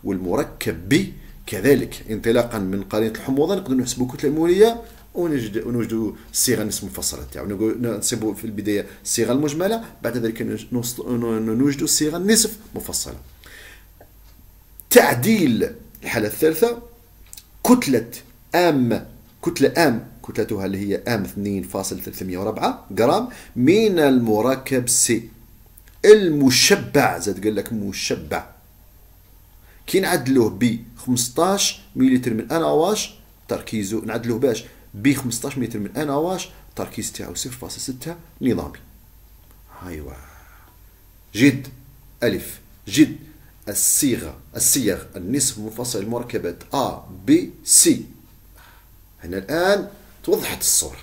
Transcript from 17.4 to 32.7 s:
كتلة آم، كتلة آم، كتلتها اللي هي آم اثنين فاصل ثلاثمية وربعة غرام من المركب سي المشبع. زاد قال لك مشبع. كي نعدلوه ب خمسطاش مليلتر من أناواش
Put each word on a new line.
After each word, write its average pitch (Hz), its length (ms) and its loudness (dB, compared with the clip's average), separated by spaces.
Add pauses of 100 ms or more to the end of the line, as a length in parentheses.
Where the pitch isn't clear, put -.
كتلة 139 480 2 (440)
آم، 131 500 2 (380)
كتلة 151 440 2
آم، 117 200 0 (160)
كتلتها 107 420 -4
اللي 95 120 -2
هي 101 180 -2
آم 110 280 -2
اثنين 101 400 -4
فاصل 95 380 -6
ثلاثمية 92 360 -8
وربعة 120 500 -2 (120)
غرام 180 300 2 (260)
من 185 440 4
المركب 123 880 2
سي - 400 0 (760)
المشبع. 143 1120 6
زاد 95 240 -4
قال 107 120 0
لك 101 180 -4
مشبع. 98 760 -6 (1400)
كي - 120 2
نعدلوه 135 500 4
ب 107 300 0 (180)
خمسطاش 170 840 0 (140)
مليلتر 127 380 2
من 110 180 -4
أناواش 165 640 0 (320)